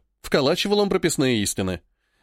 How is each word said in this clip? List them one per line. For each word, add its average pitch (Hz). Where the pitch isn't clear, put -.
вколачивал 180
он 202
прописные 156
истины. 95